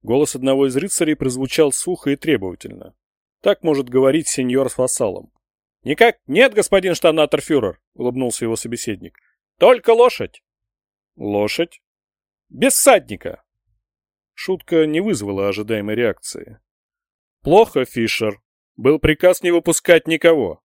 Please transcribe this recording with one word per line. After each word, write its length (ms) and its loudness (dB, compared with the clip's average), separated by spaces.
Голос 340 -2
одного 300 0
из 100 -4
рыцарей 400 -2
прозвучал 560 -2
сухо 380 -6
и 60 -2
требовательно. 760 -6
Так 240 0
может 240 0
говорить 400 2
сеньор 420 -2
с 80 -8
вассалом. 540 -4
"Никак 320 2
нет, 280 2
господин 400 0
штаннатор-фюрер", 840 0
улыбнулся 540 -6
его 100 -4
собеседник. 600 -10
"Только 320 4
лошадь". 520 2
"Лошадь?" 680 -4
"Без 240 0
всадника". 720 0
Шутка 540 -2
не 140 -2
вызвала 480 -4
ожидаемой 460 -4
реакции. 640 -6
"Плохо, 420 2
Фишер. 560 -4
Был 220 2
приказ 440 2
не 100 0
выпускать 540 2
никого". 640 0